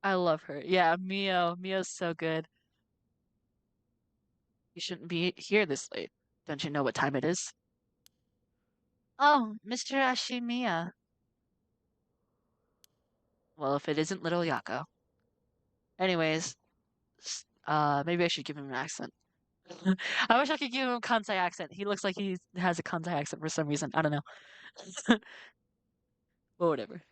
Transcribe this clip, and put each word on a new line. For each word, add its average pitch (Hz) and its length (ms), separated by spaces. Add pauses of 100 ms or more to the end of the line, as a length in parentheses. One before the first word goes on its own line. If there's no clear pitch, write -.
I 196 120
love 175 300
her. 147 200
Yeah, 175 340
Mio. 185 580
Mio's 190 320
so 170 260
good. 160 340 (2250)
You 175 60
shouldn't 165 280
be 175 280
here 208 300
this 139 280
late. - 160 (360)
Don't 143 180
you 160 60
know 143 120
what 127 120
time 135 220
it 123 100
is? 175 260 (1700)
Oh, 247 420
Mister 240 340
Ashimiya. 240 960 (2750)
Well, 143 180
if 143 140
it 147 80
isn't 156 240
little 165 180
Yako. 151 460 (1120)
Anyways, 165 560 (680)
s-, - 200 (220)
uh, 147 400
maybe 175 180
I 170 40
should 151 160
give 143 120
him 143 120
an 131 60
accent. 127 380 (540)
<laughs> 185 320 (320)
I 226 80
wish 277 120
I 302 80
could 269 140
give 262 160
him 247 80
a 240 40
Kansai 220 360
accent. 175 360
He 180 140
looks 202 180
like 190 140
he 196 180 (200)
has 175 220
a 170 40
Kansai 170 300
accent 151 300
for 160 60
some 156 200
reason. 147 260
I 156 80
don't 156 100
know. - 1040
<laughs> - 100 (1300)
But 175 100
whatever. 131 440